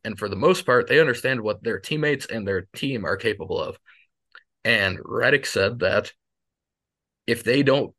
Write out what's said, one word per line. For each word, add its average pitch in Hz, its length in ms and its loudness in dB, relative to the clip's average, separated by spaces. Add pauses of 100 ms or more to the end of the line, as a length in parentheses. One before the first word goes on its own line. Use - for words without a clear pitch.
And 107 140 -8
for 104 120 -6
the 98 60 -6
most 170 300 2
part, 123 220 4
they 139 120 6
understand 127 420 0
what 107 220 -4
their 107 160 -4
teammates 147 460 -2
and 110 220 -8
their 95 280 -2
team 131 300 -4
are 90 120 -2
capable 90 420 -4
of. - 180 -8 (880)
And 104 360 2
Redick 127 460 0
said 117 340 0
that 101 320 0 (1120)
if 117 180 -2
they 135 200 4
don't 135 360 2